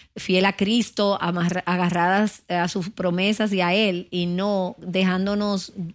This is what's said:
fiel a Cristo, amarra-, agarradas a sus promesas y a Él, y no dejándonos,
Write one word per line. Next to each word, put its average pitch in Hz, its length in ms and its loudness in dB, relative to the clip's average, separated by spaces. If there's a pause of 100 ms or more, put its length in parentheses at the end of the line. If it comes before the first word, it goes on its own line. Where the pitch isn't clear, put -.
(160)
fiel 185 300 2
a 196 120 2
Cristo, 202 640 0
amarra-, 175 440 0
agarradas 180 840 2
a 175 200 0
sus 185 200 -4
promesas 196 640 0
y 190 80 0
a 175 120 2
Él, 190 380 0
y 175 140 -2
no 185 540 -2
dejándonos, 190 920 -2 (220)